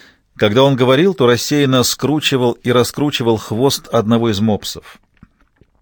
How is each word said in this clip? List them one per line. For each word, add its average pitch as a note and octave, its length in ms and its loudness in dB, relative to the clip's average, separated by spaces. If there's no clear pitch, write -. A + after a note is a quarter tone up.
Когда G#2+ 260 2
он C#3 120 2
говорил, C3 380 2
то B2+ 140 2
рассеянно C3 560 0
скручивал C3 680 -2
и - 180 -6
раскручивал A#2+ 680 0
хвост B2 500 -4
одного A#2 420 0
из G2 100 -2
мопсов. - 600 -6